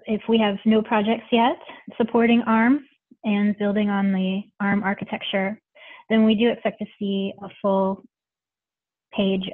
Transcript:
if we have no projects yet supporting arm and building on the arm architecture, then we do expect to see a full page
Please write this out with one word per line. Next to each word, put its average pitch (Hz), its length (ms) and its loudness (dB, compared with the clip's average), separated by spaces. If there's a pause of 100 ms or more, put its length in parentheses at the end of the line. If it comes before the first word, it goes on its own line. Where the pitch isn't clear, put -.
if 208 240 -4
we 226 120 4
have 202 160 0 (100)
no 220 160 4
projects 220 500 -2
yet 240 240 2 (400)
supporting 233 460 2
arm 233 420 2 (400)
and 208 320 0
building 208 320 0
on 196 240 0
the 190 300 -2 (180)
arm 202 220 0
architecture, 196 760 -4 (520)
then 220 160 4
we 220 80 4
do 226 160 2
expect - 300 -4
to 214 60 -8 (120)
see 196 340 -4 (100)
a 196 60 -14 (140)
full 190 420 0 (1120)
page 190 380 -2